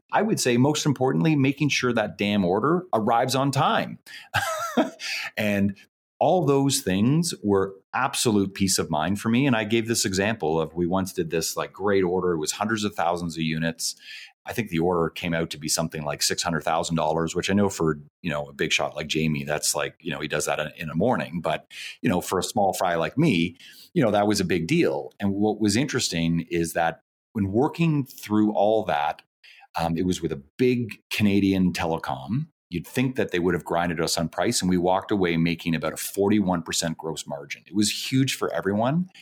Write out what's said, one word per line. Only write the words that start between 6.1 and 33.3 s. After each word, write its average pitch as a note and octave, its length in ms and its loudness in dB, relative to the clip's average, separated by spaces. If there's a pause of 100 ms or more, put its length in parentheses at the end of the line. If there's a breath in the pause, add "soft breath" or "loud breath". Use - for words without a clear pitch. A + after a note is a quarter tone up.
all E3 240 4
those C#3 380 2
things B2 600 2
were G2 320 2 (180)
absolute A2 600 2
peace F#2+ 240 0
of D#2+ 120 -4
mind E2 300 0
for A#2 100 -2
me. B2 160 4
And B2 100 4
I A2 80 0
gave A2 240 2
this A#2 160 0
example F#2+ 560 0
of, D#2 140 -4
we F2 120 0
once F#2 260 0
did E2+ 180 -4
this, E2 260 -2
like, D#2 160 -6
great G2 320 2
order. F2+ 280 2
It E2 60 0
was D2+ 140 -4
hundreds G#2+ 320 -2
of G2+ 100 -4
thousands E2+ 420 -2
of E2 60 -4
units. D#2+ 540 -4 (500 loud breath)
I - 60 -8
think - 180 -6
the E2+ 80 -2
order E2 320 2
came E2+ 240 -4
out E2 160 -2
to D2+ 80 -10
be D2+ 100 -8
something D#2+ 340 -2
like D2 200 -4
six - 200 -2
hundred E2 200 -2
thousand E2 340 0
dollars, D#2+ 380 0
which F2 160 -2
I G2 40 2
know G2+ 140 4
for, D#2 300 0 (240)
you E2+ 80 -4
know, D2 160 -4
a C#2 60 -20
big D#2 200 -2
shot D2 240 -2
like D#2 100 -6
Jamie, D#2 380 0
that's D2+ 300 -2
like, C#2+ 260 -4
you D#2+ 120 -8
know, C#2 80 -8
he D2+ 80 -6
does D2+ 180 -2
that D2 140 -2
in, D2+ 160 -6
in D#2+ 140 -8
a D2 40 -10
morning. E2+ 480 0
But, D#2+ 240 -4 (340 loud breath)
you - 80 0
know, F2+ 120 2
for F#2+ 180 -2
a E2+ 40 0
small F#2+ 300 0
fry F#2 220 -2
like E2 240 -2
me, F2+ 380 2 (360 loud breath)
you E3+ 100 2
know, A2 80 2
that G2+ 160 2
was G#2 140 2
a F#2+ 40 0
big E2 220 0
deal. E2 540 0
And G2+ 140 0
what G#2 260 0
was G#2 160 2
interesting E2+ 760 0
is E2+ 220 -2
that E2 280 -2 (320)
when G2 200 -2
working D3+ 520 2
through G#2+ 480 0
all G#2 320 2
that, D#2 380 -2 (560 loud breath)
um, E2+ 180 0
it F2 80 -2
was F2 160 0
with E2 120 -2
a C#2 100 -8 (160)
big B2 420 0 (100)
Canadian G2 640 4
telecom. E2 720 -4 (240)
You'd E2+ 160 -6
think B2+ 300 -2
that G2+ 160 0